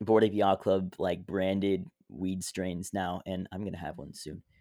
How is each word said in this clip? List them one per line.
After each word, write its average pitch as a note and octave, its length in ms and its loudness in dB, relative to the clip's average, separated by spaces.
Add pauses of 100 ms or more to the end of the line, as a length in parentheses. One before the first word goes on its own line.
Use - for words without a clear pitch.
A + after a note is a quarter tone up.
Bored A2 240 6
Ape G#2 100 4
Yacht G2 260 4
Club, F#2+ 380 2
like, F#2 280 -2
branded F#2+ 600 0 (220)
weed F#2 360 -4
strains F#2 480 -6
now, F#2 320 -2
and F#2 280 -4
I'm G2 120 -8
gonna F#2 140 -6
have D#2 200 -10
one C#2+ 160 -14
soon. D#2 280 -12 (180)